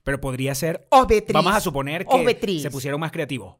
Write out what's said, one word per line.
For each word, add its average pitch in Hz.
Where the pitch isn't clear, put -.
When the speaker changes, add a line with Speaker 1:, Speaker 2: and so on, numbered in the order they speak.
Speaker 1:
Pero 135
podría 131
ser, 165
Speaker 2:
Osbetriz. 220
Speaker 1:
vamos 170
a 208
suponer 147
que -
Speaker 2:
Osbetriz. 208
Speaker 1:
se 143
pusieron 139
más 160
creativos. 135